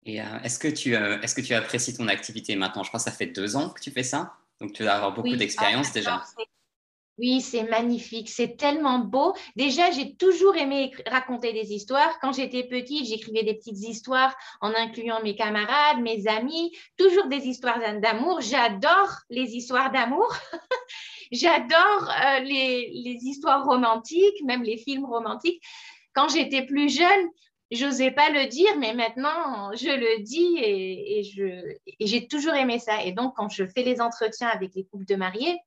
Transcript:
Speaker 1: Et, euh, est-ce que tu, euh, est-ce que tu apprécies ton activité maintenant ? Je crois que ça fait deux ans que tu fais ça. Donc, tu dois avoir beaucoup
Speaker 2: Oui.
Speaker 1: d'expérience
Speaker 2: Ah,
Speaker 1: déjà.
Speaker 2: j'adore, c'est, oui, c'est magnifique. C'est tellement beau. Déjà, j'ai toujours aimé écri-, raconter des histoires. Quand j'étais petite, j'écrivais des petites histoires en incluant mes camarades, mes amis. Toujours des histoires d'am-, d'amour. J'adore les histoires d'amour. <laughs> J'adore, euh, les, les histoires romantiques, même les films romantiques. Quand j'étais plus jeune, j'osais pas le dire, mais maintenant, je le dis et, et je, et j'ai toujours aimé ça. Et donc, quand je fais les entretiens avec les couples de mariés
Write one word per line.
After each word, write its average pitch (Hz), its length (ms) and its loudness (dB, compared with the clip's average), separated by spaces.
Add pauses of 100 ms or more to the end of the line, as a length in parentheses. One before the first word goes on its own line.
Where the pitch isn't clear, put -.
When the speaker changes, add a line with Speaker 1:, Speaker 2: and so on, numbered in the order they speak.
Speaker 1:
Et, 107 180 -8
euh, 107 40 -10 (180)
est-ce 123 160 -4
que 165 80 -2
tu, 143 280 0
euh, 104 260 0
est-ce 117 140 -4
que 120 60 -4
tu 123 120 -2
apprécies 117 420 -2
ton 117 120 -4
activité 104 480 -4
maintenant ? 95 280 -4
Je - 60 -8
crois 117 100 -6
que - 40 -4
ça 113 80 -4
fait 104 160 -6
deux 101 280 -6
ans 151 140 -2
que - 120 -18
tu 139 100 -12
fais 127 120 -4
ça. 151 300 -4 (260)
Donc, 104 140 -12
tu 110 100 -8
dois 104 100 2
avoir 101 200 0
beaucoup 117 160 -2
Speaker 2:
Oui. 247 80 0
Speaker 1:
d'expérience 139 540 0
Speaker 2:
Ah, - 20 -14
Speaker 1:
déjà. 220 180 -2
Speaker 2:
j'adore, 233 140 -4 (120)
c'est, 453 80 -8 (760)
oui, 254 220 2
c'est 233 220 -4
magnifique. 226 680 -2
C'est 233 280 -4
tellement 285 420 2
beau. 262 360 2 (200)
Déjà, 285 360 2
j'ai - 240 -6
toujours 370 400 6
aimé 277 300 0
écri-, - 220 -12
raconter 240 460 -2
des 214 200 -4
histoires. 277 460 0
Quand 269 140 0
j'étais 254 300 -4
petite, 247 420 -4
j'écrivais 220 380 -2
des 214 100 0
petites 220 260 -10
histoires 262 560 0 (260)
en 208 120 -2
incluant 226 500 -2
mes 208 120 -2
camarades, 226 640 2
mes 226 280 -2
amis. 311 480 -2 (220)
Toujours 370 300 6
des 262 200 -2
histoires 247 320 -2
d'am-, 208 220 -2
d'amour. 240 400 2
J'adore 254 760 4 (120)
les 240 260 -4
histoires 254 360 0
d'amour. 269 420 2 (180)
<laughs> - 800 -8
J'adore, 339 760 4 (160)
euh, 269 140 4
les, 254 540 0
les 247 300 -8
histoires 277 420 2
romantiques, 277 800 4
même 247 180 0
les 220 140 -2
films 269 280 -6
romantiques. 233 560 -4 (520)
Quand 285 140 4
j'étais 269 380 0
plus 285 280 2
jeune, 349 360 4 (420)
j'osais 254 400 2
pas 285 200 4
le 277 160 2
dire, 330 320 4
mais 226 140 -2
maintenant, 247 800 -2
je 240 140 -6
le 233 360 2
dis 330 340 2
et, 196 640 -2
et 202 40 -4
je, 196 200 -6 (440)
et - 200 -6
j'ai 233 200 0
toujours 302 260 -2
aimé 254 260 2
ça. 214 240 -2
Et 180 100 -4
donc, 247 240 -2
quand 208 100 -4
je 196 180 -4
fais 247 180 -2
les 247 180 0
entretiens 233 480 -2
avec 190 260 -4
les 190 100 -6
couples 196 200 -14
de 196 100 0
mariés 202 520 -2